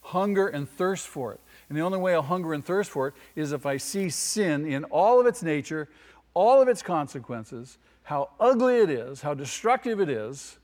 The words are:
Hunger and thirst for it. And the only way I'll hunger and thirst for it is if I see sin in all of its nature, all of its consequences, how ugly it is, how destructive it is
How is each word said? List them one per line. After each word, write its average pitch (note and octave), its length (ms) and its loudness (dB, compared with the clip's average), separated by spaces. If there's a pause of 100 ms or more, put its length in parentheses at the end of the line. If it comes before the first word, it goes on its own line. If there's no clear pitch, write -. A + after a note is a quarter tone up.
Hunger G3 480 0
and C#3+ 180 -6
thirst F#3 400 -4
for B2 280 -10
it. - 60 -20 (280)
And C#3+ 80 -8
the D#3 60 -2
only F#3+ 160 -2
way F#3 160 2
I'll D#3+ 80 2
hunger D#3+ 320 -2
and C#3+ 100 -8
thirst F#3+ 260 -2
for C3+ 180 -2
it C#3+ 60 -10 (220)
is D3 160 -4
if C#3+ 140 -6
I C#3 100 -2
see F#3+ 320 -4
sin D#3 580 -2
in C#3+ 180 -4
all G#3+ 360 4
of B3 60 4
its - 160 0
nature, D3+ 460 -4 (440)
all A#3+ 300 6
of B3+ 60 4
its A3+ 140 2
consequences, B2+ 960 -6 (340)
how C#3+ 180 -2 (120)
ugly B3 380 6
it G3+ 120 6
is, C3 300 -6
how D3 140 -4
destructive A3 680 -2
it F3+ 80 2
is B2 540 -8